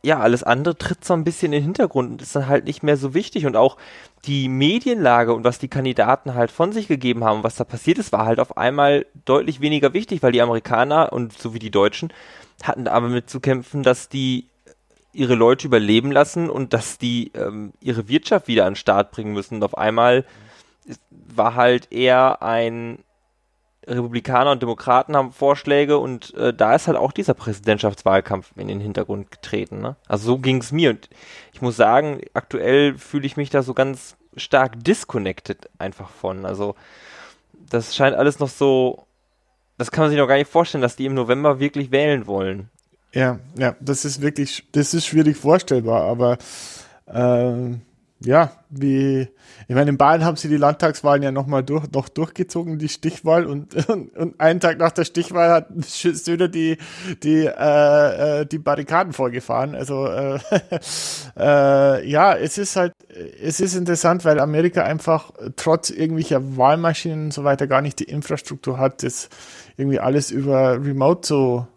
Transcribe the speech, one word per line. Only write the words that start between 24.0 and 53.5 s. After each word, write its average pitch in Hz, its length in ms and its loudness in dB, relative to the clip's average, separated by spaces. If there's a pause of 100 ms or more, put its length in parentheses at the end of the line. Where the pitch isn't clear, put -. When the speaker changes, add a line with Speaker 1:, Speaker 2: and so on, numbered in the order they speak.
Speaker 1:
und 123 80 -2
Demokraten 127 520 0
haben 135 200 0
Vorschläge 143 640 2
und, 127 380 -6
äh, 120 180 0
da 110 200 2
ist 160 140 2
halt 165 80 2
auch 143 160 0
dieser 185 220 -2
Präsidentschaftswahlkampf 101 1200 -2
in 101 140 -10
den 101 100 -8
Hintergrund 101 500 -8
getreten, 101 520 -10
ne? 123 160 -8 (100)
Also 104 180 -6
so 123 120 2
ging's 131 340 -2
mir 151 200 2
und - 180 -8 (420)
ich - 100 -14
muss 123 140 -4
sagen, 127 460 2 (120)
aktuell 139 640 0
fühle 139 280 -6
ich 135 100 -6
mich 143 140 -6
da 139 120 0
so 127 120 -6
ganz 135 420 -4 (220)
stark 127 480 0
disconnected 104 840 -4 (100)
einfach 95 320 -12
von. 95 340 -8
Also 98 300 -6 (960)
das 117 240 -4
scheint 135 220 2
alles 143 240 2
noch 143 80 -2
so, 131 580 0 (720)
das 120 140 -6
kann 160 120 2
man 147 80 4
sich 147 80 0
noch 131 100 2
gar 139 80 4
nicht 143 120 0
vorstellen, 160 320 0
dass 123 140 0
die 135 100 -6
im 135 80 -4
November 131 460 0
wirklich 139 320 -4
wählen 139 340 2
wollen. 98 440 -4 (420)
Speaker 2:
Ja, 127 280 0 (180)
ja, 123 240 -2
das 139 240 -4
ist 139 160 -8
wirklich 147 280 -2
sch-, - 220 -12
das 147 220 0
ist 165 140 -2
schwierig 151 280 4
vorstellbar, 123 680 2
aber, 120 340 2 (760)
ähm, 123 680 0 (440)
ja, 151 280 4 (160)
wie, 135 580 0 (400)
ich 127 80 -4
meine, 147 140 4
in 135 80 0
Bayern 160 260 6
haben 160 140 0
sie 151 100 -10
die 151 80 2
Landtagswahlen 147 680 2
ja 135 100 -2
noch 135 120 -4
mal 139 160 0
durch, 147 300 -4
noch 127 160 -4
durchgezogen, 165 720 -6
die 156 80 -6
Stichwahl, 165 580 0
und, 143 440 -6